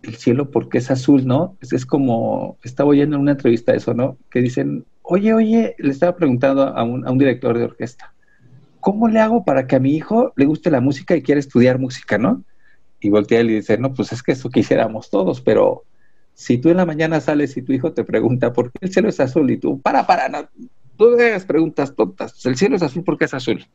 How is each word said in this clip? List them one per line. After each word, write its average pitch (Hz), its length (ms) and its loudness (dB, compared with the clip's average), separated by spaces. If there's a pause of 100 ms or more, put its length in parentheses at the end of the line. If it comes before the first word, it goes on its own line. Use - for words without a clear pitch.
el 117 140 -14
cielo 135 340 -2
por - 200 -4
qué - 80 -2
es 120 120 -6
azul?", 131 360 2
¿no? 151 340 0
Es, 127 140 -6
es 127 100 -4
como, 113 760 -2
estaba 139 260 -2
oyendo 143 280 4
en 139 60 0
una 143 100 2
entrevista 117 420 0
eso, - 180 -4
¿no? 127 240 -2 (140)
Que 123 100 0
dicen, 139 460 -4 (160)
"Oye, 208 320 2
oye", 226 440 2
le 139 120 0
estaba 175 260 0
preguntando 135 460 2
a 135 220 -2
un, 123 220 -4
a 127 40 -4
un 127 80 0
director 127 400 0
de 120 60 0
orquesta, - 500 -12 (680)
"¿cómo 214 280 0
le 220 120 2
hago 220 240 0
para 135 220 0
que 135 100 2
a 127 40 4
mi 139 140 2
hijo 214 420 0
le 139 100 4
guste 156 240 0
la 131 100 2
música 139 340 0
y 151 60 0
quiera 147 180 0
estudiar 127 400 2
música?", 127 380 -4
¿no? 196 260 0 (640)
Y 101 60 0
voltea 107 300 2
y 117 40 2
le 110 100 0
dice, 107 240 0
"No, 131 140 -2
pues - 200 -4
es 120 100 -10
que - 80 -4
eso 131 180 -4
quisiéramos 110 640 -2
todos, 180 300 -2
pero 104 420 2 (520)
si - 240 -2
tú 165 100 0
en 175 80 4
la 180 100 2
mañana 156 340 -2
sales 147 360 -2
y 127 60 -10
tu 131 100 -6
hijo 135 200 -4
te 113 120 -6
pregunta, 117 480 0
'¿Por 123 180 -2
qué - 120 -20
el 185 100 -6
cielo 214 160 2
es - 100 -4
azul?', 135 320 0
y 113 60 0
tú, 143 240 -4
'Para, - 260 0
para, 156 220 2
no, - 200 -10 (500)
no 240 180 6
le 240 100 4
hagas 196 180 -2
preguntas 156 520 -2
tontas, - 500 -6
el 127 100 0
cielo 208 200 2
es 175 80 -2
azul 143 180 -6
porque 156 220 -2
es 139 100 -6
azul'". 123 400 -6